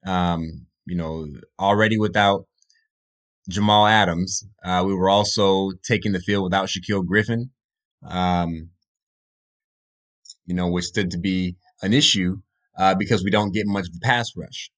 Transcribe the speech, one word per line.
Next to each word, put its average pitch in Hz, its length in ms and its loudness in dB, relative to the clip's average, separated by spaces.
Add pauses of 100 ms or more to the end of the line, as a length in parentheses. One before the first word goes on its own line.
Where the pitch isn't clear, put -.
Um, 85 600 -2 (200)
you 90 100 -6
know, 80 300 -6 (320)
already 107 400 2
without 101 480 2 (1000)
Jamal 104 380 4
Adams, 92 600 2 (180)
uh, 90 220 0
we 98 80 0
were 92 160 2
also 98 640 2 (100)
taking 107 300 -2
the 92 80 -2
field 101 240 0
without 92 240 0
Shaquille 95 360 -4
Griffin, 107 460 -2 (520)
um, 87 680 -2 (1800)
you 90 80 -4
know, 90 140 0
which 87 180 -2
stood 98 240 -2
to 87 80 -6
be 92 380 -2 (260)
an 98 100 0
issue, 98 440 2 (420)
uh, 95 160 4
because 95 280 0
we 98 80 -2
don't 104 220 0
get 104 140 -2
much 98 220 -2
of 87 80 -18
a 87 100 -14
pass 120 300 0
rush. - 420 -14